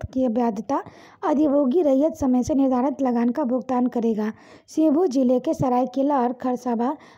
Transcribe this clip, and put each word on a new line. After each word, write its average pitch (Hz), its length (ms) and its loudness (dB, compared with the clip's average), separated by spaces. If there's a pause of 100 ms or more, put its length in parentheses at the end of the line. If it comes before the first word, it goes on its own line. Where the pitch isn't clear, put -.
(120)
की 262 160 0
बाध्यता। 233 540 -2 (420)
अधिभोगी 294 580 2
रैयत 294 320 2
समय 254 280 0
से 302 120 -2
निर्धारित 262 480 0
लगान 240 260 0
का 285 160 -2
भुगतान 247 420 -2
करेगा। 220 460 -2 (360)
सिंहभूम 311 380 2
जिले 254 340 2
के 320 140 -2
सरायकेला 269 680 0
और 247 120 0
खरसावा 247 640 -4 (220)